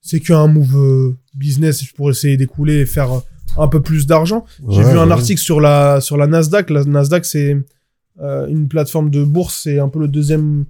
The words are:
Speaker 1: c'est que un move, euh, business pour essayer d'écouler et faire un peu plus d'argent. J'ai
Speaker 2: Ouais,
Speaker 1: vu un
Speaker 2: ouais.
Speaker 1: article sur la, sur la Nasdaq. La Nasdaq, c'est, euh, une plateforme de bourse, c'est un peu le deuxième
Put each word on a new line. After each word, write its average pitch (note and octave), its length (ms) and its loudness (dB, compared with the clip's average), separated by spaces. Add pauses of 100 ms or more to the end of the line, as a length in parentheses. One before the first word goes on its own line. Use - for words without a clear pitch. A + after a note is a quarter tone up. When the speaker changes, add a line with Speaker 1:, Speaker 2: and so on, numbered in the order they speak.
Speaker 1:
c'est - 200 -6
que - 120 0
un D#3 160 4
move, C#3+ 280 2
euh, C3 400 0 (180)
business C#3 500 -2 (100)
pour C#3+ 160 -4
essayer C#3 280 0
d'écouler D3 420 0
et C3+ 60 2
faire C3+ 240 -2 (480)
un D3+ 100 2
peu D3 140 2
plus D3+ 240 -2
d'argent. E3+ 400 0 (220)
J'ai G2+ 140 2
Speaker 2:
Ouais, B2 100 6
Speaker 1:
vu E3+ 60 4
un E3 80 4
Speaker 2:
ouais. E3+ 60 4
Speaker 1:
article D3 280 0
sur D3+ 200 0
la, C#3+ 400 4
sur C#3+ 160 -6
la D3 100 2
Nasdaq. E3 440 0
La C#3+ 140 0
Nasdaq, C#3+ 420 0
c'est, C#3+ 280 -2 (680)
euh, C#3 260 -6
une D3+ 220 -2
plateforme D3+ 420 -2
de C#3+ 140 0
bourse, E3 400 -2
c'est C#3+ 140 -2
un C#3+ 100 0
peu C#3+ 120 -6
le D3 80 -2
deuxième D3+ 600 -2